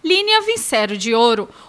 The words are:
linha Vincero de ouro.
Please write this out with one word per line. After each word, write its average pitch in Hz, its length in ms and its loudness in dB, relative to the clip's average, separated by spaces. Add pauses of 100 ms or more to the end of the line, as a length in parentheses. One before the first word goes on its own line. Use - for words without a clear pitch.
linha 403 380 2
Vincero 233 560 -2
de 214 180 -2
ouro. 226 340 2 (200)